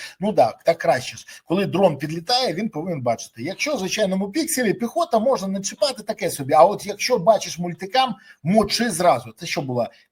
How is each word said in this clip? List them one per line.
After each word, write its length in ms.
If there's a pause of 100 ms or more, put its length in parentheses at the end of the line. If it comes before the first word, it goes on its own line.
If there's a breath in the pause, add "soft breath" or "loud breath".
(200 loud breath)
Ну 120
так, 320
так 140
краще 380
ж. 100 (180 loud breath)
Коли 220
дрон 320
підлітає, 560
він 140
повинен 340
бачити. 400
Якщо 340
в 20
звичайному 520
пікселі 440
піхота, 440
можна 300
не 120
чіпати, 420
таке 280
собі. 220
А 120
от 220
якщо 320
бачиш 400
мультикам, 560 (280 loud breath)
мочи 480
зразу. 480
Це 80
що 160
була? 280 (220 soft breath)